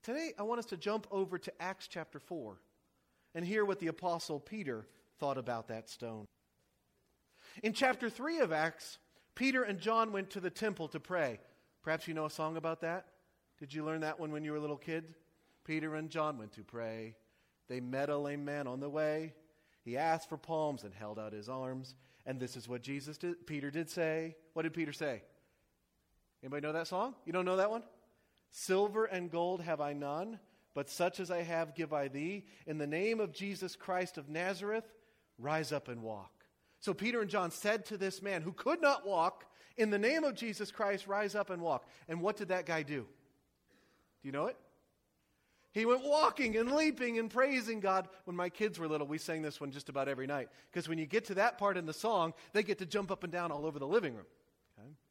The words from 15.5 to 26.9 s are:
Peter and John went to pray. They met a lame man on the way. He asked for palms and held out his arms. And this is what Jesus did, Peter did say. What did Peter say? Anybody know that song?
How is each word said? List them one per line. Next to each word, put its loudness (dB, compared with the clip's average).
Peter -2
and -4
John 0
went -10
to -14
pray. -6
They -4
met -2
a 2
lame -2
man -2
on -4
the -4
way. 0
He -4
asked 2
for -6
palms -2
and -12
held -8
out -6
his -10
arms. -6
And -6
this -4
is -12
what -6
Jesus -6
did, -6
Peter -4
did -4
say. 0
What -2
did 0
Peter -2
say? -4
Anybody -4
know -2
that 0
song? -2